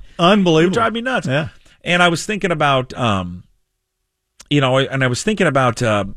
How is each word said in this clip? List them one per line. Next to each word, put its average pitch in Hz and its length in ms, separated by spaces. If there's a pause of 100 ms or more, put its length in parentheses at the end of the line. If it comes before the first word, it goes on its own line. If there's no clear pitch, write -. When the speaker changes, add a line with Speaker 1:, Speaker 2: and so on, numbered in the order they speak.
(200)
Speaker 1:
Unbelievable. 175 400
Speaker 2:
It 165 60
would 190 80
drive 226 200
me 233 80
nuts. 240 260
Speaker 1:
Yeah. 143 220 (340)
Speaker 2:
And 175 200
I 175 60
was 165 160
thinking 196 260
about, 143 440
um, 95 480 (1040)
you 147 120
know, 131 160
and 135 260
I 127 40
was 123 160
thinking 208 240
about, 131 340
uh, 104 240 (120)